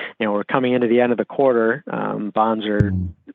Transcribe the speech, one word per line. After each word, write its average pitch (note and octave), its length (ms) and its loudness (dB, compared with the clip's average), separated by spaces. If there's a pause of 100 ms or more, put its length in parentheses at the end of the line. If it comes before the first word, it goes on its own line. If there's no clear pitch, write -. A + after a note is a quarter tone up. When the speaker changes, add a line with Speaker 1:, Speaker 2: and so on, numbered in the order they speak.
(200)
Speaker 1:
you A2+ 60 -2
know, G#2 80 0
we're G2+ 120 -2
coming B2+ 280 0
into B2 140 2
the A#2+ 140 4
end B2 100 2
of A2 80 0
the G#2 60 -2
quarter. B2 640 0
Um, G#2 400 -6
bonds A2 340 0
are, G#2 260 2
Speaker 2:
Mm. F2+ 220 -4 (220)